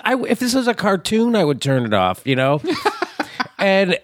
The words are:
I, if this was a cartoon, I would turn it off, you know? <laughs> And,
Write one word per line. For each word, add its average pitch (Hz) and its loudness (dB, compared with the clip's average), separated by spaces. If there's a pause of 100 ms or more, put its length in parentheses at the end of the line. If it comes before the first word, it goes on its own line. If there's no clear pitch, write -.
I, 240 0 (140)
if 240 0
this 247 -2
was 254 0
a 233 0
cartoon, 214 0
I 208 2
would 147 0
turn 135 0
it 107 -2
off, 92 2
you 135 2
know? 135 2
<laughs> 370 -2 (840)
And, 190 2